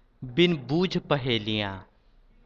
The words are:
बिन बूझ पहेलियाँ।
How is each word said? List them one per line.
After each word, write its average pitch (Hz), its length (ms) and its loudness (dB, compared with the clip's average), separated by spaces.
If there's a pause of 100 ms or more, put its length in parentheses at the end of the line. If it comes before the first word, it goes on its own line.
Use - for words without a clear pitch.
(240)
बिन 170 340 2
बूझ 160 400 0
पहेलियाँ। 107 880 -2 (580)